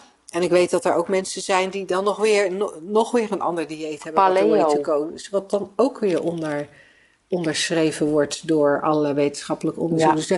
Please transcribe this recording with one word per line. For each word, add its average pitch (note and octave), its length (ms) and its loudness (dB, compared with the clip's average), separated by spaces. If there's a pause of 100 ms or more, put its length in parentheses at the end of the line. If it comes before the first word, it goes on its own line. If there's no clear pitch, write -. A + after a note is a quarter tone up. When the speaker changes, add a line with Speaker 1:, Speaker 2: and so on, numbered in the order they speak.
(300)
Speaker 1:
En E3+ 120 -4
ik F3 80 0
weet F3+ 200 4
dat F3 140 0
er E3 100 2
ook G3+ 140 0
mensen F#3+ 340 -2
zijn F#3+ 280 0
die F#3+ 140 -8
dan F3+ 200 -2
nog G3 140 0
weer, G3+ 340 2
no-, F#3+ 200 -4 (100)
nog G#3+ 280 0
weer A3 220 0
een F3+ 80 -2
ander E3 260 -2
dieet D#3 380 -8
hebben D#3+ 180 2
wat F#3 140 4
the G3+ 120 4
way A3 100 4
Speaker 2:
Paleo. D3 240 2
Speaker 1:
to D#3+ 100 -2
go D3+ 220 0
is. - 160 -14
Wat G3 200 -4
dan G3 260 -2
ook C4+ 220 2
weer F3 240 0
onder, D#3 460 -4 (600)
onderschreven D#3+ 800 0
wordt D3 420 0
door D3 340 2
alle D3+ 320 0
wetenschappelijke D3 640 -2
onderzoeken. D#3+ 400 2
Speaker 2:
Ja. D#3 60 -4 (100)